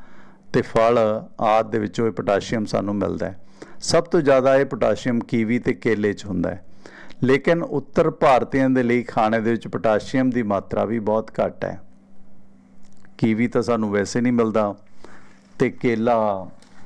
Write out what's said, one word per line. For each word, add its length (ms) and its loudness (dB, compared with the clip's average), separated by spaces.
ਤੇ 100 2
ਫਲ 360 4
ਆਦਿ 300 4
ਦੇ 80 -2
ਵਿੱਚੋਂ 280 -2
ਇਹ 60 0
ਪੋਟਾਸ਼ੀਅਮ 520 0
ਸਾਨੂੰ 300 -2
ਮਿਲਦਾ 320 -2
ਹੈ। 120 -10
ਸਭ 240 2
ਤੋਂ 160 0
ਜ਼ਿਆਦਾ 360 6
ਇਹ 80 4
ਪੋਟਾਸ਼ੀਅਮ 560 0
ਕੀਵੀ 380 0
ਤੇ 160 0
ਕੇਲੇ 380 0
'ਚ 120 -10
ਹੁੰਦਾ 260 -4
ਹੈ, 140 -10
ਲੇਕਿਨ 400 2
ਉੱਤਰ 480 0
ਭਾਰਤੀਆਂ 600 4
ਦੇ 120 4
ਲਈ 200 2
ਖਾਣੇ 380 0
ਦੇ 100 0
ਵਿੱਚ 180 -2
ਪੋਟਾਸ਼ੀਅਮ 640 0
ਦੀ 120 0
ਮਾਤਰਾ 420 -2
ਵੀ 160 -2
ਬਹੁਤ 300 -2
ਘੱਟ 240 -2
ਹੈ। 160 -8
ਕੀਵੀ 300 2
ਤਾਂ 140 0
ਸਾਨੂੰ 280 0
ਵੈਸੇ 300 0
ਨਹੀਂ 120 2
ਮਿਲਦਾ 420 2
ਤੇ 120 2
ਕੇਲਾ 460 2